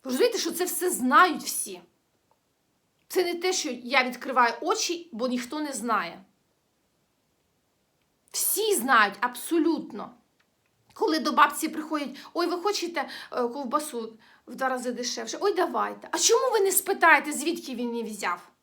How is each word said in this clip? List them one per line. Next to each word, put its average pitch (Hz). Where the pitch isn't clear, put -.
Ви 262
розумієте, 403
що 339
це 349
все 359
знають 277
всі? -
Це 370
не 349
те, 359
що 320
я 247
відкриваю 247
очі, 339
бо 233
ніхто 247
не 294
знає. 196
Всі 415
знають 226
абсолютно. 254
Коли 311
до 294
бабці 302
приходять: 302
«Ой, 349
ви 349
хочете, 339
е, 240
ковбасу 240
в 254
два 254
рази 254
дешевше? 233
Ой, 392
давайте». 214
А 339
чому 508
ви 453
не 392
спитаєте, 302
звідки 277
він 240
її 226
взяв? 190